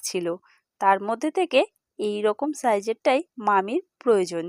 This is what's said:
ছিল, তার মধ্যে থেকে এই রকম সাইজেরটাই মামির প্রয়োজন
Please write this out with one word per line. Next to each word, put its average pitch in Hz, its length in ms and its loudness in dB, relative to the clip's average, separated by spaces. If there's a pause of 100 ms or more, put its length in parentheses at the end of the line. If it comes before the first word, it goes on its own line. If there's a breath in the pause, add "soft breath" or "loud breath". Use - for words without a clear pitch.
ছিল, 180 240 -6 (540 soft breath)
তার 196 220 4
মধ্যে 233 280 -4
থেকে 302 300 0 (380)
এই 208 240 -4
রকম 214 320 0
সাইজেরটাই 226 680 0 (180)
মামির 208 440 0 (160)
প্রয়োজন 180 500 0